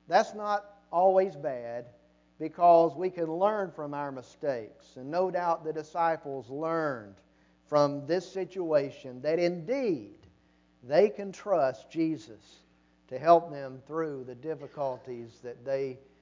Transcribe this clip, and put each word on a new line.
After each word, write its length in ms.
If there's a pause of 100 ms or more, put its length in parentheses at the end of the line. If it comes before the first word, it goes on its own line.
that's 280
not 460 (100)
always 440
bad, 500 (520)
because 580
we 140
can 160
learn 460
from 240
our 160
mistakes. 880
And 120
no 220
doubt 320
the 100
disciples 800
learned 640 (520)
from 380
this 240
situation 920
that 180
indeed 800 (640)
they 240
can 240
trust 580
Jesus 760 (420)
to 100
help 320
them 380
through 380
the 100
difficulties 1080
that 220
they 340 (240)